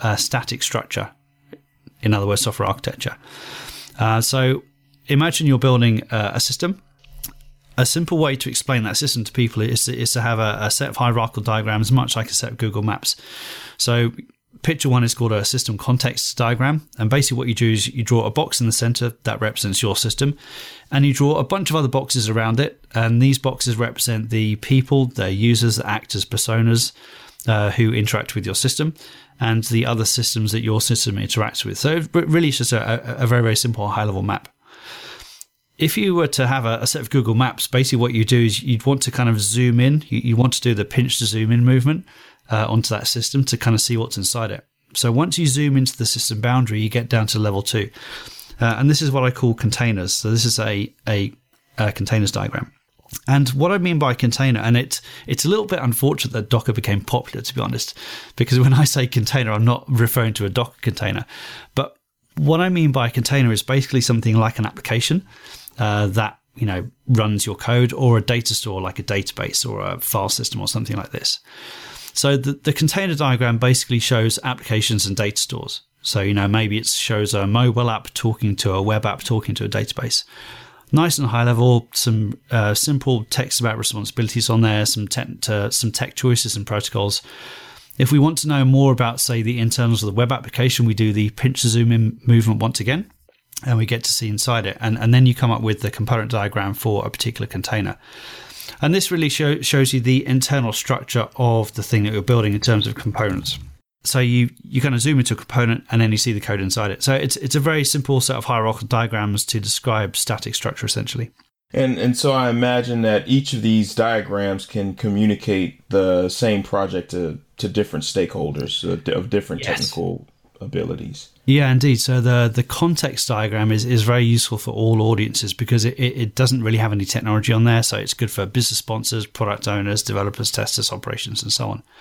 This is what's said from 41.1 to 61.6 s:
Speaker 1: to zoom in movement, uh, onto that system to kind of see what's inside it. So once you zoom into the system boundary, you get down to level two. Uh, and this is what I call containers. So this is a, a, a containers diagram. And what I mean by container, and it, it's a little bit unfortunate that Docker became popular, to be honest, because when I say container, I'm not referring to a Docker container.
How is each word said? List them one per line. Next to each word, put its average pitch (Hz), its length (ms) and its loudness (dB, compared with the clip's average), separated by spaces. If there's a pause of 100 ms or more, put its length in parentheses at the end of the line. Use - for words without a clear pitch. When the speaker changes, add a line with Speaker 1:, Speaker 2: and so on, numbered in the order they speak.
Speaker 1:
to 120 40 -2
zoom 110 260 0
in 120 140 4
movement, 131 400 4 (460)
uh, 110 180 0
onto 110 260 0
that 104 120 -4
system 131 380 0
to 123 120 -2
kind 113 180 2
of 104 60 2
see 120 160 0
what's 113 220 -4
inside 107 320 -4
it. 98 160 -12 (260)
So 120 180 0
once 151 280 0
you 170 80 2
zoom 139 320 2
into 131 180 0
the 117 80 -4
system 110 380 -4
boundary, 120 380 0
you 107 100 -2
get 117 180 -2
down 110 200 2
to 110 100 -2
level 101 240 0
two. 104 280 -4 (680)
Uh, 113 160 2
and 139 140 4
this 147 100 2
is 151 100 0
what 131 140 2
I 127 60 2
call 123 240 0
containers. 110 580 -2
So - 180 -2
this 113 140 2
is 117 140 0
a, 107 340 -2 (160)
a, 101 240 0 (460)
a 104 140 0
containers 104 400 0
diagram. - 400 -4 (540)
And 139 240 4
what 151 220 2
I 202 60 2
mean 175 200 0
by 135 160 2
container, 123 460 2
and 117 160 4
it, - 240 -2 (260)
it's 143 180 -2
a 151 40 0
little 208 160 2
bit 190 160 -2
unfortunate 127 520 0
that 107 180 -4
Docker 120 220 2
became 104 280 -2
popular, - 420 -6
to - 120 -8
be 127 60 -6
honest, - 360 -6 (400)
because 123 240 2
when 131 140 6
I 147 100 6
say 135 220 2
container, 117 460 0
I'm 107 120 2
not 120 240 2
referring 113 460 2
to 101 100 -4
a 98 60 -2
Docker 120 300 -4
container. - 440 -4 (500)